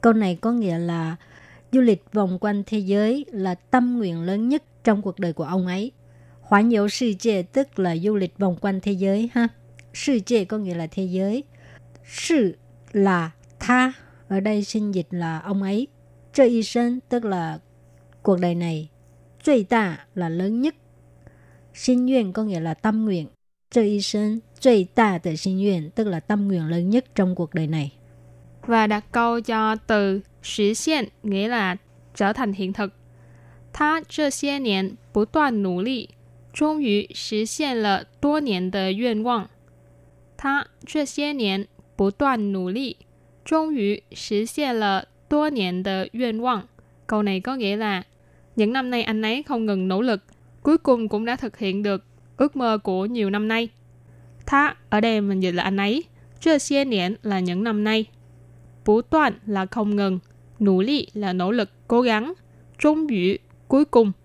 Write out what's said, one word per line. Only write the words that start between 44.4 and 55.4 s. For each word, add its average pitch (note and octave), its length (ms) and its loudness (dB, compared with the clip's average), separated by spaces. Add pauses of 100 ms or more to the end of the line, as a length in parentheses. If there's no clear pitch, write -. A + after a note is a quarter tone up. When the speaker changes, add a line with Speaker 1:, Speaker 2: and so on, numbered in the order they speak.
Speaker 2:
现 C4 320 -4
了 G3 300 -2 (200)
多 G#3 220 2
年 F#3 320 -2
的 F#3+ 300 -2
愿 A3+ 280 -4
望. A#3+ 220 -2 (440)
Câu G#3+ 160 0
này G3 180 0
có C4 160 -6
nghĩa G#3 200 -2
là G#3 260 -2 (540)
những A3 160 2
năm B3+ 180 -2
nay A#3+ 120 -2
anh A3 200 -2
ấy A#3 200 -2
không A3+ 240 -4
ngừng F#3+ 220 -2
nỗ F#3+ 140 0
lực, A3+ 220 0 (380)
cuối D#4 160 4
cùng A#3 300 2
cũng G#3+ 160 -4
đã A#3+ 120 -4
thực A#3 200 -10
hiện G3 260 -2
được G3+ 220 -2 (320)
ước C#4+ 200 0
mơ A3+ 220 0
của F#3+ 280 -2
nhiều A3 240 -2
năm G#3 180 -2
nay. A3+ 200 -2 (800)
Tha C#4+ 300 2 (140)
ở G#3+ 100 2
đây A3 200 2
mình G3 200 0